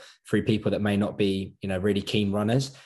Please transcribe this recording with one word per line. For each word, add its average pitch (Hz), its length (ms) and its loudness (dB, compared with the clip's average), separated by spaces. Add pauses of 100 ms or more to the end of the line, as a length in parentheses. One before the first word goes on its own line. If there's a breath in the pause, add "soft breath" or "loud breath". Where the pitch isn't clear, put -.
(280 loud breath)
through 104 160 2
people 107 260 0
that 101 120 0
may 104 140 2
not 101 200 0
be, 95 460 -2
you 101 60 -6
know, 95 100 -2
really 98 240 2
keen 104 280 0
runners, 113 420 0 (140 loud breath)